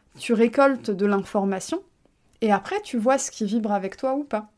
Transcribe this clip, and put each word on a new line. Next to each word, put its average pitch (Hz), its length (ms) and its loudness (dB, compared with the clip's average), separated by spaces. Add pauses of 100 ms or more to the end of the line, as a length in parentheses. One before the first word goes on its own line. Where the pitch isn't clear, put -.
(180)
Tu - 140 -2
récoltes 240 580 4
de 196 160 0
l'information, 196 760 -2 (580)
et 214 120 2
après 202 300 0
tu 254 160 -4
vois 247 180 4
ce 269 140 -4
qui - 160 -6
vibre 214 260 -2
avec 196 240 -2
toi 262 180 -4
ou 285 100 -4
pas. 214 340 -6